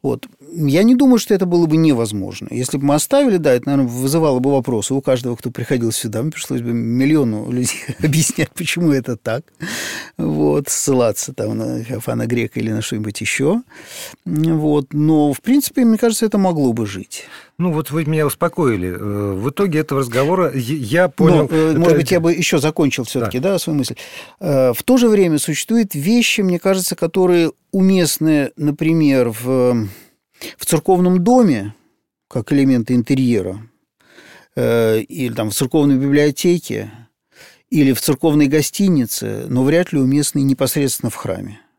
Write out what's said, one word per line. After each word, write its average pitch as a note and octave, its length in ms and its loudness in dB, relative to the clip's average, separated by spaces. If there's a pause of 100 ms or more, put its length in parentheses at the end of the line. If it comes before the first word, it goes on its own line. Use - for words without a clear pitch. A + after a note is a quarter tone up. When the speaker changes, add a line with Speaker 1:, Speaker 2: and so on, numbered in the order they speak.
Speaker 1:
Вот. B2 260 -4 (280)
Я D#3+ 300 2
не B3 100 6
думаю, B3+ 240 6
что G3+ 160 0
это F#3+ 100 2
было E3+ 220 2
бы D#3 100 2
невозможно. G#2+ 720 0
Если B2 280 -4
бы C#3 80 -4
мы C#3+ 80 4
оставили, C4 440 2
да, D3+ 140 2
это, B2 160 0
наверное, C3+ 220 2
вызывало C3+ 480 0
бы C3+ 140 0
вопросы B2+ 420 -2
у C3+ 80 -2
каждого, B2 340 -2
кто - 140 -8
приходил A#2 420 -2
сюда. G#2+ 300 -6
Мне D#3 80 -4
пришлось C3 320 -8
бы A#2+ 100 -4
миллиону A#2+ 800 0
людей B2+ 380 -4
<laughs> - 140 -10
объяснять, D#3 500 0
почему E3+ 400 -2
это B2+ 240 -2
так. A2+ 280 -6 (720)
Вот. D3+ 520 0
Ссылаться B2+ 680 0
там A2 240 -6
на A#2+ 240 -6
Феофана A#2 440 -6
Грека A#2+ 340 -4
или A2+ 100 -4
на A2 100 -4
что-нибудь G#2+ 400 -6
ещё. D#3+ 420 0 (640)
Вот. D#3 680 0
Но, D3+ 380 4
в - 100 -6
принципе, C4+ 420 0
мне A3 140 4
кажется, A#3 260 0
это G#3 140 0
могло D#3+ 340 2
бы A2+ 140 -2
жить. - 380 -12 (340)
Speaker 2:
Ну, F3 140 0
вот D3+ 180 -4
вы D#3 140 -2
меня D#3 220 0
успокоили. C3 720 -2
Э, G2+ 380 -4
в G#2+ 160 -4
итоге D#3+ 300 0
этого C#3+ 200 -2
разговора C#3 540 0
я, C3 220 -4
я D3+ 320 0
понял, E3 420 4
Speaker 1:
Но, D#3+ 60 0
э, D#3 160 2
Speaker 2:
это D#3 80 2
Speaker 1:
может E3 180 4
быть, C#3 140 0
я F3 80 2
бы E3+ 120 2
ещё E3 260 0
закончил C#3+ 460 0
всё-таки, A#2 360 -4
Speaker 2:
Да. F#3+ 120 0
Speaker 1:
да, F#3 60 0
свою D#3 200 -2
мысль. - 180 -4 (440)
Э, C3+ 340 2
в - 100 -8
то B3+ 140 4
же A#3+ 100 4
время F#3 300 4
существуют G#3 560 -2
вещи, G#3+ 480 0
мне F3+ 160 0
кажется, F#3+ 380 -2
которые F3 560 2 (200)
уместны, D#3+ 840 2
например, D3 760 2
в, B2 560 0 (720)
в - 80 -10
церковном F3+ 580 2
доме, E3 500 2 (540)
как - 240 -4
элементы C3 420 2
интерьера, A#2 640 0 (960)
э, A#2 460 2
или B2 340 -6
там A2 160 -4
в - 40 -8
церковной C#3+ 420 2
библиотеке, C#3 920 0 (800)
или C3+ 240 2
в - 80 -6
церковной D3 460 2
гостинице, C3+ 1000 -2
но B2+ 160 0
вряд E3 300 2
ли D3+ 40 0
уместны C#3 420 0
непосредственно C3+ 720 -2
в - 60 -12
храме. G2+ 440 -10 (180)